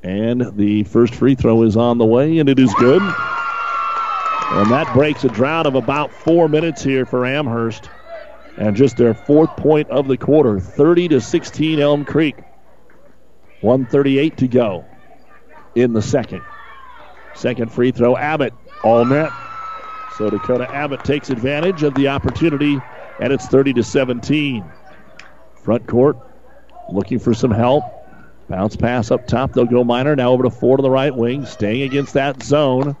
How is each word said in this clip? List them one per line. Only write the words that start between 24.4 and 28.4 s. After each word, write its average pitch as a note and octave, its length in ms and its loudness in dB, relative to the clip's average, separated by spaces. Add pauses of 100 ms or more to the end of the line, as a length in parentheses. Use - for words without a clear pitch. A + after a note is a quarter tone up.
Front A2+ 240 -2
court B2 280 2 (720)
looking G2+ 300 -4
for A2+ 160 0
some B2+ 160 0
help. B2 320 2 (680)